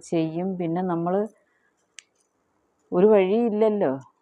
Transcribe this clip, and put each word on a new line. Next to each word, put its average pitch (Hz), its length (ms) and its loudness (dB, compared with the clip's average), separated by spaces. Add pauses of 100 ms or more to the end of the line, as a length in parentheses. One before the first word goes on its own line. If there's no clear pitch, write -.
ചെയ്യും? 165 520 -4
പിന്നെ 175 260 -4
നമ്മൾ 175 320 -4 (1800)
ഒരു 180 140 4
വഴിയില്ലല്ലോ, 208 880 2 (300)